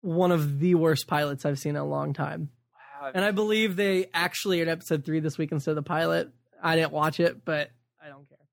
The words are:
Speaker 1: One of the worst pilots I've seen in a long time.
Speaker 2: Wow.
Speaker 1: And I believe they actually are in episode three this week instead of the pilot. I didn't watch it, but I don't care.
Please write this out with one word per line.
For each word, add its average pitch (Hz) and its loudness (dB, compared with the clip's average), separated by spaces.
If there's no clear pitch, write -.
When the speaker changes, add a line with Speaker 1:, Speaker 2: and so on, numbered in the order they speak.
Speaker 1:
One 180 2
of 147 0
the 180 4
worst 160 4
pilots 147 -2
I've 143 -2
seen 147 -4
in 147 -2
a 143 -4
long 143 -4
time. 147 -6
Speaker 2:
Wow. 139 -8
Speaker 1:
And 190 0
I 208 2
believe 214 2
they 190 0
actually 175 0
are 165 2
in 165 0
episode 165 -2
three 160 0
this 156 -4
week 156 -4
instead 156 -2
of 156 0
the 147 -4
pilot. 165 0
I 165 2
didn't 160 2
watch 151 0
it, 170 0
but 151 -2
I 156 -20
don't 143 -20
care. 143 -20